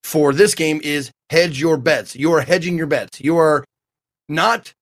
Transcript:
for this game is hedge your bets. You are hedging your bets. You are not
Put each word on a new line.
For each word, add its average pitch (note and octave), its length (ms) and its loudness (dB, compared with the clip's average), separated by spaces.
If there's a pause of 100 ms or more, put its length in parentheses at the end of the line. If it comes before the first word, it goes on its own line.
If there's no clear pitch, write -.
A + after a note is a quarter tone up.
for D3 280 2
this F#3+ 220 4
game D#3 300 -2
is D3 260 -6 (200)
hedge D#3+ 300 0
your D#3+ 160 2
bets. C3 380 -2
You D3 180 0
are D#3 80 4
hedging F3 380 -2
your D#3+ 80 -4
bets. B2+ 340 -6
You D3+ 180 0
are D3+ 260 2 (640)
not G#3 540 -2